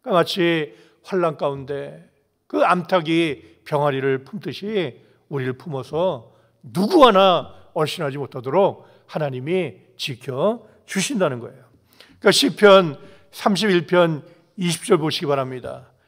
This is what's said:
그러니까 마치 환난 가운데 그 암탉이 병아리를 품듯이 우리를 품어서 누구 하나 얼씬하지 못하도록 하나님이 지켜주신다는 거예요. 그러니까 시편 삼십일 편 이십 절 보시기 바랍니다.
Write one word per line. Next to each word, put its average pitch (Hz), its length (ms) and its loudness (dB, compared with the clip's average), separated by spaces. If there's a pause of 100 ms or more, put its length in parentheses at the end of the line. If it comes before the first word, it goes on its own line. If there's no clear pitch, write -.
그러니까 202 180 0
마치 165 540 -2 (300)
환난 170 340 -2
가운데 143 720 -8 (380)
그 - 160 -2
암탉이 165 800 0 (240)
병아리를 135 580 -2
품듯이 185 800 -8 (280)
우리를 131 240 -6
품어서 147 800 -8 (300)
누구 214 420 4
하나 190 480 4 (200)
얼씬하지 147 440 -4
못하도록 135 680 -2 (180)
하나님이 147 680 -6 (220)
지켜주신다는 165 1400 -4
거예요. 113 240 -16 (560)
그러니까 208 120 4
시편 190 680 6 (340)
삼십일 185 540 0
편 170 380 2 (340)
이십 175 280 -4
절 208 120 4
보시기 156 300 -4
바랍니다. 131 640 -6 (160)